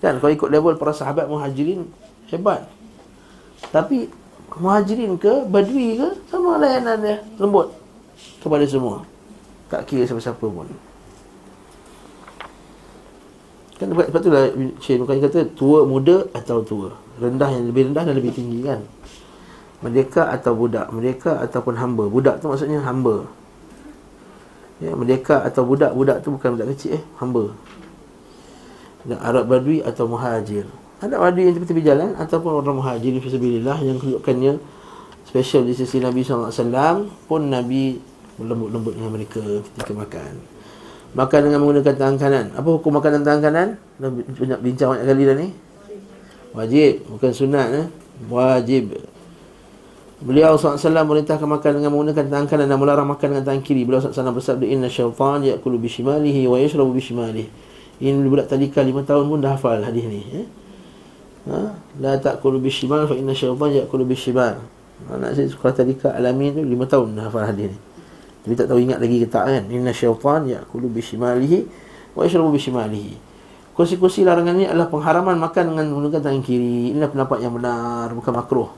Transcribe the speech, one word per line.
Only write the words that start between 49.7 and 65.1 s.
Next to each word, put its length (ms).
Beliau 320
sallallahu 240
alaihi 80
wasallam 240
merintahkan 400
makan 220
dengan 80
menggunakan 400
tangan 160
kanan 240
dan 80
melarang 320
makan 240
dengan 160
tangan 160
kiri. 240
Beliau 80
sallallahu 160
alaihi 80
wasallam 160
bersabda, 320
"Inna 240
syaitan 480
ya'kulu 400
bishimalihi 640
wa 160
yashrabu 320
bishimalihi." 560
Ini 240
budak 240
tadika 320
lima 160
tahun 320
pun 80
dah 160
hafal 240
hadis 240
ni, 240
eh. 160
Ha? 240
"La 240
ta'kulu 400
bishimal 480
fa 80
inna 160
syaitan 400
ya'kulu 320
bishimal." 560
Anak 240